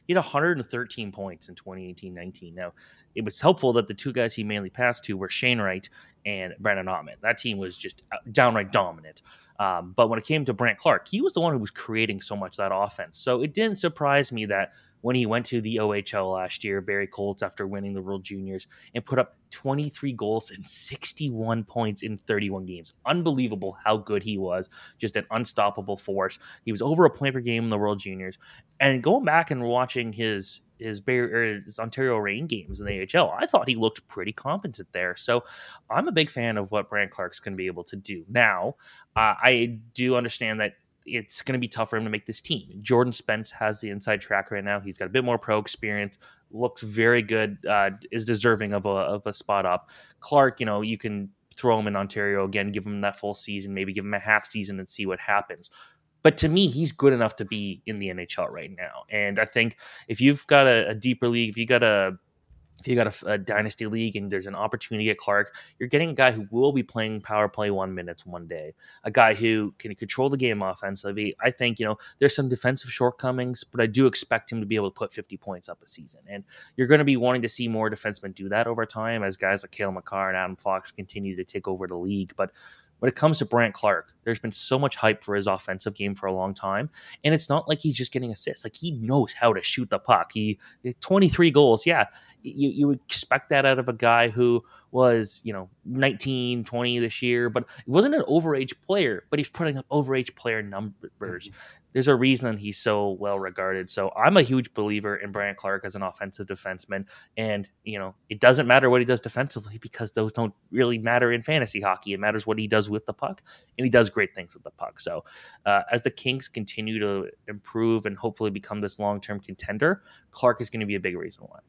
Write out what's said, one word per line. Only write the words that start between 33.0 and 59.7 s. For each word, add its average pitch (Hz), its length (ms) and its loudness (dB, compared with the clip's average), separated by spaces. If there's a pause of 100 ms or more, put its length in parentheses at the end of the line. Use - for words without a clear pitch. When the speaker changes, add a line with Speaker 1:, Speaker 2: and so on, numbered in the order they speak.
Speaker 1:
H - 100 -12
L, 117 260 4
I 320 60 0
thought 127 240 2
he 123 60 2
looked 110 320 -2
pretty 101 260 -8
competent 151 600 -8
there. 90 220 -2
So 120 280 0 (480)
I'm 165 160 0
a 339 40 -4
big 160 180 2
fan 117 280 -2
of 101 140 -4
what 104 180 -2
Brandt 101 220 -2
Clarke's - 280 -8
gonna 98 160 -10
be 92 120 -6
able 90 180 -8
to - 100 -14
do. 95 320 -12
Now, 110 480 2 (400)
uh, 110 260 4
I 120 360 4 (160)
do 127 220 0
understand 113 440 -4
that 107 140 -2 (360)
it's 113 320 -6
gonna 131 160 -2
be 120 120 -4
tough 113 200 -4
for 120 60 -4
him 110 80 -2
to 110 60 -4
make 107 160 -6
this - 160 -8
team. 101 400 -8
Jordan 120 320 4
Spence 107 360 -4
has 107 300 -2
the 110 100 -8
inside 101 300 -2
track 98 320 -2
right 101 120 -6
now. 101 180 -2
He's 98 160 -12
got 98 80 -6
a 92 40 -8
bit 123 140 2
more 120 140 2
pro 110 200 0
experience, 104 600 -4 (340)
looks 120 300 -4
very 113 400 4
good, 107 440 0
uh, 101 260 2 (200)
is 113 140 -4
deserving 107 480 2
of 101 120 -2
a, 104 40 0
of 98 360 -2
a 104 60 -4
spot 98 340 -2
up. 90 240 -2 (300)
Clarke, 135 400 4
you 123 60 -2
know, 104 160 0
you 110 160 -4
can 104 320 -6 (260)
throw 117 240 4
him 107 80 0
in 101 80 -2
Ontario 98 480 0
again, 101 300 -2
give 101 120 -6
him 104 140 -8
that 101 180 -2
full 101 160 -6
season, 98 400 -10
maybe 98 200 -4
give 98 100 -6
him 104 100 -6
a 101 60 -2
half 107 260 2
season 101 340 -6
and 92 100 -12
see - 160 -6
what 92 160 -4
happens. 101 500 -4 (520)
But 160 160 8
to 160 100 2
me, 185 180 6
he's 143 240 0
good 135 220 6
enough 117 240 0
to 107 80 -6
be 101 400 -6
in 107 140 -6
the 98 100 -4
N 90 100 -8
H 87 180 -10
L 87 100 -2
right 82 280 -12
now. 87 340 -12
And 101 300 -2
I 110 60 4
think 113 320 0 (320)